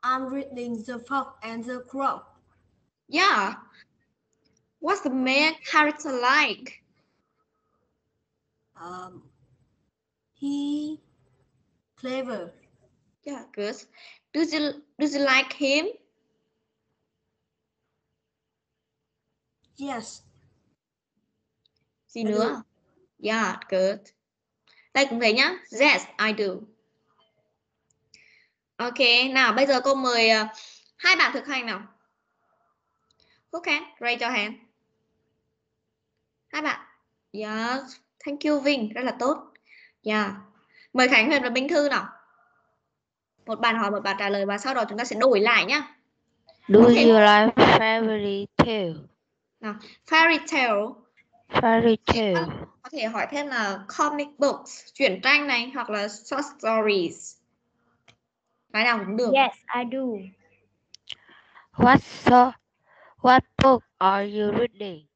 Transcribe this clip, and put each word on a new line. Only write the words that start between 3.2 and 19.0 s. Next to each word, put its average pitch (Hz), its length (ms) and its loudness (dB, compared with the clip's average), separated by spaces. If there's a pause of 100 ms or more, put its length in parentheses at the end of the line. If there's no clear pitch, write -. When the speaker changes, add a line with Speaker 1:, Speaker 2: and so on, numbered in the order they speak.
Speaker 2:
What's 370 240 -4
the 285 80 -4
main 262 440 0 (120)
character 302 460 -2
like? 254 720 -2 (2000)
Speaker 1:
Um, 180 440 -18 (1080)
he 285 680 -8 (1000)
clever. 247 540 -10 (720)
Speaker 2:
Yeah, 262 280 -14
good. 214 260 -8 (540)
Do 294 100 -2
you, 302 320 -2 (260)
do 302 80 0
you 285 180 -4
like 269 280 2
him? 294 340 0 (4000)